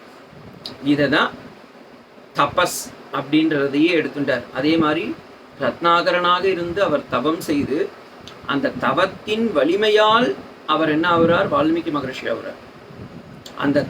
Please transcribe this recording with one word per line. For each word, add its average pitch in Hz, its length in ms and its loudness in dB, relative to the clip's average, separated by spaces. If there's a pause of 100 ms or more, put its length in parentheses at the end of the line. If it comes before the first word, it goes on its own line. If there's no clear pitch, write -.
(840)
இதை 143 260 2
தான் 175 220 0 (1040)
தபஸ் - 560 -2 (220)
அப்படின்றதையே 143 800 2
எடுத்துட்டார். 135 480 0 (140)
அதே 151 220 2
மாதிரி 156 380 0 (460)
ரத்னாகரனாக 175 800 2
இருந்து 175 400 0
அவர் 147 260 0
தவம் 135 320 -2
செய்து 147 480 -2 (560)
அந்த 139 340 -2
தவத்தின் 190 760 0
வலிமையால் 214 800 4 (300)
அவர் - 240 0
என்ன 165 280 2
ஆகுறார், 170 300 4
வால்மீகி 160 440 0
மகரிஷி 131 360 -6
ஆகுறார். 107 320 -6 (960)
அந்த 143 320 0